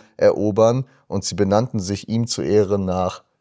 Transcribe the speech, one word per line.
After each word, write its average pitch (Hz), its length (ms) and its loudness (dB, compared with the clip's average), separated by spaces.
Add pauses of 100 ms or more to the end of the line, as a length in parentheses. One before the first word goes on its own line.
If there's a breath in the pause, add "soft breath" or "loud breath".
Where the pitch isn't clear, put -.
(160 loud breath)
erobern, 110 680 2 (220 soft breath)
und 98 180 -6
sie - 120 -8
benannten 101 420 0
sich 98 300 -6
ihm 117 180 -2
zu - 160 -6
Ehren 98 440 0
nach 92 360 -4 (180)